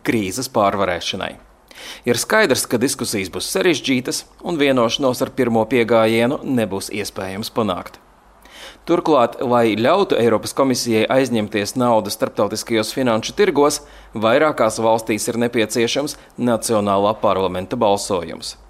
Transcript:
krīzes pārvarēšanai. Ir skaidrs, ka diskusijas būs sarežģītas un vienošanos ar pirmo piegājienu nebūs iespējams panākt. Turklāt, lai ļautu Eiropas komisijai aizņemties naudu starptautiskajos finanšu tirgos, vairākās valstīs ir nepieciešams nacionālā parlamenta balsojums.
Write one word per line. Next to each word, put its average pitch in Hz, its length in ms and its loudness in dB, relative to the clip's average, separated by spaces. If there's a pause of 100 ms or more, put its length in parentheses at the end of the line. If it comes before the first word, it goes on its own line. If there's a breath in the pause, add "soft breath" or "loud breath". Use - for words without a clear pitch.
krīzes 113 540 -4
pārvarēšanai. 98 800 -2 (720 loud breath)
Ir 117 80 2
skaidrs, 202 480 2
ka 120 160 -2
diskusijas 110 480 -4
būs 90 240 -8
sarežģītas 147 720 -2 (180)
un 175 160 -4
vienošanos 131 640 2
ar 123 160 -4
pirmo 117 320 2
piegājienu 117 720 2
nebūs 107 560 -2
iespējams 95 560 -8
panākt. 92 480 -4 (880 loud breath)
Turklāt, 156 480 2
lai 120 400 2
ļautu 160 400 2
Eiropas 113 400 0
komisijai 120 480 2 (140)
aizņemties 107 580 -2
naudu 113 320 2
starptautiskajos 110 880 -2
finanšu 117 400 -2
tirgos, 147 460 2 (340 loud breath)
vairākās 117 640 2
valstīs 113 480 0
ir 113 160 -4
nepieciešams 120 720 -2 (240 loud breath)
nacionālā 107 800 2
parlamenta 95 560 0
balsojums. 98 800 -2 (120)